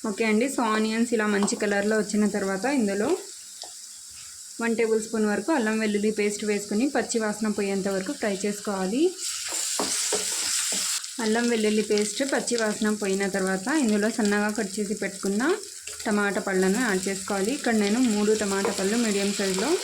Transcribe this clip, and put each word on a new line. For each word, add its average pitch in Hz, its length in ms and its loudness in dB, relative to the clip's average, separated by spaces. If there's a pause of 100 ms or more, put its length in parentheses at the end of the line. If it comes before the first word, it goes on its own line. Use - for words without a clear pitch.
(100)
ఓకే 226 200 -2
అండి, 226 240 4
so 285 60 0 (140)
ఆనియన్స్ 220 420 2
ఇలా 214 200 2
మంచి 202 260 2
కలర్‌లో 202 400 2
వచ్చిన 208 320 2
తర్వాత 190 300 -2 (160)
ఇందులో 202 280 2 (1500)
వన్ 233 180 2
టేబుల్ 220 260 4
స్పూన్ 214 260 2
వరకు 208 260 0
అల్లం 220 260 2
వెల్లుల్లి 208 360 2
పేస్ట్ 208 300 0
వేసుకుని 208 460 0
పచ్చి 226 280 0
వాసన 214 260 0 (100)
పోయేంత 196 360 0
వరకు 190 240 -2
ఫ్రై 202 140 0 (100)
చేసుకోవాలి. 202 580 -2 (2250)
అల్లం 226 300 2
వెల్లుల్లి 214 380 2
పేస్ట్ 208 300 0 (120)
పచ్చి 185 280 0
వాసన 214 260 0 (160)
పోయిన 196 200 0 (140)
తర్వాత 190 280 -2 (180)
ఇందులో 214 340 2
సన్నగా 208 420 2
కట్ 202 180 -4
చేసి 208 240 -2
పెట్టుకున్న 196 400 -2 (640)
టమాటా 208 400 0
పళ్ళను 190 400 2
యాడ్ 190 200 0
చేసుకోవాలి. 196 520 -2
ఇక్కడ 240 140 0 (100)
నేను 202 160 2 (120)
మూడు 208 300 4
టమాటా 196 380 0
పళ్ళు 202 260 0
మీడియం 202 340 2
సైజులో 196 320 0 (140)